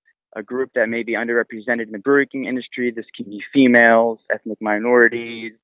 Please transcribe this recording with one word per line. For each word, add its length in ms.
a 80
group 320
that 140
may 140
be 100
underrepresented 720
in 40
the 80
brewing 460
industry, 460
this 140
can 100
be 160
females, 680
ethnic 300
minorities, 920